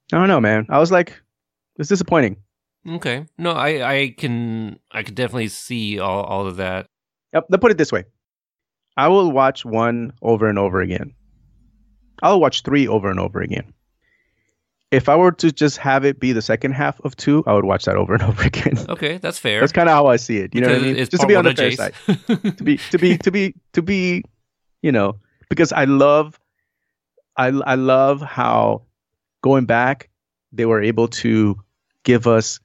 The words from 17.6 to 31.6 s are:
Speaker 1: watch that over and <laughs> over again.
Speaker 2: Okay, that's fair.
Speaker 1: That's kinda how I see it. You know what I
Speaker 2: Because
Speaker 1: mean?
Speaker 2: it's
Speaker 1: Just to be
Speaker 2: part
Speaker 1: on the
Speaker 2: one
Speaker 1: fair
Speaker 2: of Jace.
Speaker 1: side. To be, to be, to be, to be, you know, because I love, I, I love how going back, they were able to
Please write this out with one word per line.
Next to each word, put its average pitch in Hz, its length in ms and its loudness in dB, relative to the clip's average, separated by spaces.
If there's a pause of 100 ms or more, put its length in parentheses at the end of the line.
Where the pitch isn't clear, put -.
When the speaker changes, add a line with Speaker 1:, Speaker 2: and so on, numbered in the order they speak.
Speaker 1:
watch 95 220 -2
that 98 100 0
over 92 160 -2
and 110 100 2
<laughs> 98 80 0
over - 120 -2
again. - 340 -2 (140)
Speaker 2:
Okay, 165 260 -6
that's 180 220 -10
fair. 107 220 -2
Speaker 1:
That's 139 120 2
kinda 170 180 4
how 147 180 6
I 123 80 6
see 120 200 -4
it. 95 180 -6
You 117 60 0
know 123 80 2
what 139 80 2
I - 40 2
Speaker 2:
Because 131 120 0
Speaker 1:
mean? 131 100 -4
Speaker 2:
it's 123 80 -6
Speaker 1:
Just 180 120 0
to - 40 4
be 202 80 6
Speaker 2:
part 180 120 4
Speaker 1:
on 135 80 2
the 135 80 -2
Speaker 2:
one 127 120 0
Speaker 1:
fair 113 120 -4
Speaker 2:
of - 80 -8
Jace. - 500 -2
Speaker 1:
side. 202 140 -4
To - 60 -12
be, 147 120 2
to - 220 -2
be, 180 200 2
to - 120 -2
be, 196 240 -2 (180)
to - 100 -2
be, 180 420 -2 (580)
you 156 100 0
know, 101 240 0 (320)
because 160 240 0
I 151 120 0
love, 143 540 2 (1000)
I, 127 80 2
I 135 300 0
love 131 440 2
how 113 600 -2 (580)
going 135 240 2
back, 120 460 0 (420)
they 117 140 -2
were 110 160 2
able 117 260 0
to 110 500 0 (460)